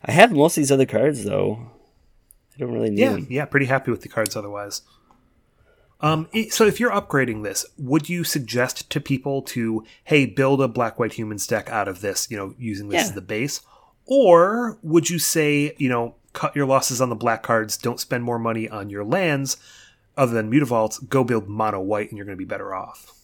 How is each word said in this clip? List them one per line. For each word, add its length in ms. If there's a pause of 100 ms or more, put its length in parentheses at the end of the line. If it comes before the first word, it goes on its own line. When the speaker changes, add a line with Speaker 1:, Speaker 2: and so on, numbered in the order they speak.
Speaker 1:
I 80
have 200
most 260
of 40
these 100
other 140
cards, 380
though. 460 (840)
I 20
don't 140
really 180
need 80
Speaker 2:
Yeah, 140
Speaker 1:
them. 180
Speaker 2:
yeah, 160
pretty 200
happy 260
with 100
the 60
cards 280
otherwise. 460 (1200)
Um, 340
i-, 140
so 180
if 140
you're 100
upgrading 540
this, 200 (140)
would 300
you 160
suggest 680
to 100
people 420
to, 420 (200)
hey, 220
build 360
a 60
black-white 460
humans 320
deck 240
out 180
of 120
this, 300
you 60
know, 220
using 300
this 80
Speaker 1:
Yeah. 60
Speaker 2:
as 100
the 80
base? 400 (460)
Or 760
would 280
you 80
say, 600
you 100
know, 280 (160)
cut 240
your 100
losses 340
on 100
the 60
black 260
cards, 340
don't 240
spend 240
more 140
money 300
on 220
your 140
lands, 520 (600)
other 180
than 160
Mutavaults, 580
go 160
build 240
mono 320
white 300
and 60
you're 100
gonna 100
be 80
better 300
off? 380 (120)